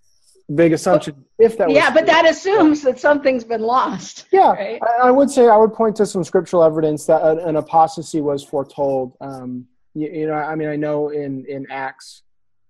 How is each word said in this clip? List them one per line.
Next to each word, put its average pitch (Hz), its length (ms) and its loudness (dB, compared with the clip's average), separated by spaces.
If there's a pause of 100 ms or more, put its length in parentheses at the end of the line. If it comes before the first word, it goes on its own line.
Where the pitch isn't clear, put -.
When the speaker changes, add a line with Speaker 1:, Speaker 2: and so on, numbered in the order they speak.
(540)
Speaker 1:
Big 160 200 4
assumption, 156 520 -2 (140)
if 226 180 4
that 185 120 0
was 277 60 2
Speaker 2:
Yeah, 302 160 2
but 311 100 2
Speaker 1:
true. - 60 0
Speaker 2:
that 330 220 4
assumes 320 540 0
that 254 160 -2
something's 285 440 0
been 226 200 -6
lost, 247 680 -4
Speaker 1:
Yeah, 359 200 4
Speaker 2:
right? 202 280 -6 (220)
Speaker 1:
I, 254 60 4
I 254 40 6
would 277 200 4
say 247 180 4
I 214 80 6
would 220 160 4
point 220 220 -2
to 214 100 0
some 190 180 -4
scriptural 180 400 0
evidence 156 440 0
that 160 160 2
an, 160 160 2
an 165 160 -4
apostasy 160 680 -2
was 143 220 -4
foretold. 135 800 -6
Um, 127 440 -14 (300)
you, 151 160 -6
you 156 160 -6
know, 156 60 -4
I 151 200 -6
mean, 156 140 -6
I 151 80 -6
know 151 340 -4
in, 139 380 -8
in 139 240 -12
Acts, 135 500 -14 (480)